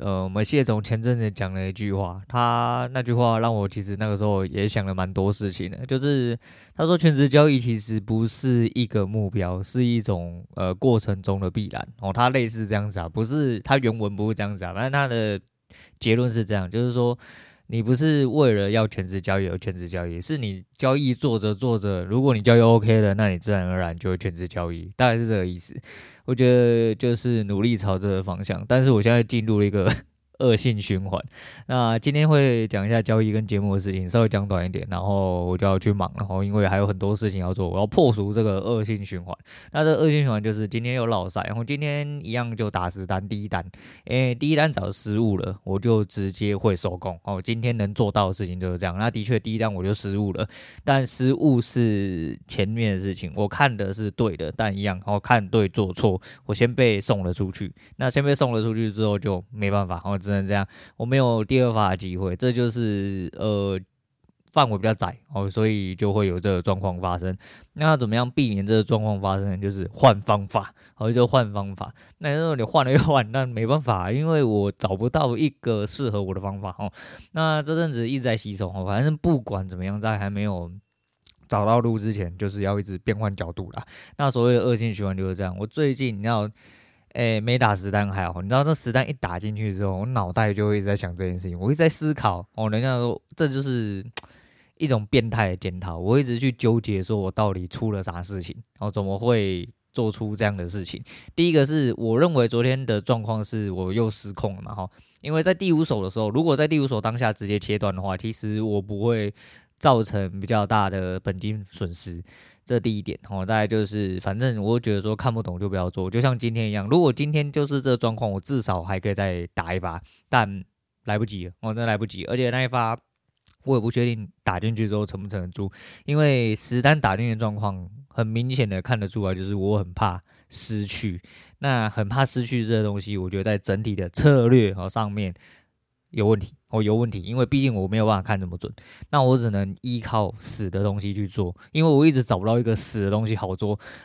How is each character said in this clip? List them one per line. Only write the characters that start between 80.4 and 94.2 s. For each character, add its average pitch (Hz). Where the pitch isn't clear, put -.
有 92
找 104
到 113
路 113
之 107
前， 92
就 101
是 101
要 101
一 -
直 95
变 104
换 104
角 85
度 92
啦。 -
那 143
所 123
谓 123
的 120
恶 123
性 113
循 101
环 95
就 95
是 92
这 98
样。 90
我 101
最 139
近， 120
你 101
知 110
道， 107
诶， 113
没 120
打 113
十 98
单 101
还 95
好， 90
你 98
知 120
道 135
这 156
十 117
单 131
一 -
打 90
进 107
去 107
之 95
后， 95
我 104
脑 113
袋 107
就 104
会 104
一 101
直 95
在 101
想 98
这 95
件 90
事 90
情， 87
我 101
一 147
直 -
在 160
思 151
考， 92
哦， 110
人 113
家 127
说 120
这 156
就 139
是 113